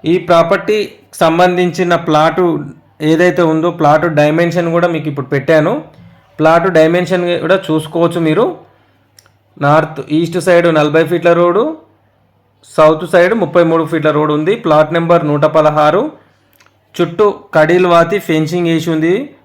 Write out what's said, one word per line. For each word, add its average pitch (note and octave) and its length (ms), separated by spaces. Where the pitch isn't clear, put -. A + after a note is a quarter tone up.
ఈ E3+ 140
ప్రాపర్టీకి F3 1000
సంబంధించిన F3 720
ప్లాట్ D#3+ 640
ఏదైతే E3+ 400
ఉందో D#3+ 280
ప్లాట్ D#3 440
డైమెన్షన్ E3 580
కూడా E3+ 160
మీకు D#3 200
ఇప్పుడు C#3 180
పెట్టాను. D#3 560
ప్లాట్ E3 300
డైమెన్షన్ F3 720
కూడా F3 160
చూసుకోవచ్చు E3 500
మీరు. F#3 360
నార్త్, D3+ 520
ఈస్ట్ E3 280
సైడ్ E3+ 340
నలభై D3+ 300
ఫీట్ల E3+ 280
రోడ్డు, F3+ 440
సౌత్ D#3 340
సైడ్ G#3 240
ముప్పై F3 280
మూడు E3 220
ఫీట్ల D#3 260
రోడ్ D3+ 220
ఉంది. D#3 240
ప్లాట్ D#3 360
నెంబర్ E3+ 340
నూట D3 180
పదహారు. D3+ 680
చుట్టూ F3 340
కడీలు F3+ 340
వాతి E3+ 300
ఫెన్సింగ్ E3 480
వేసి E3 240
ఉంది. F3 440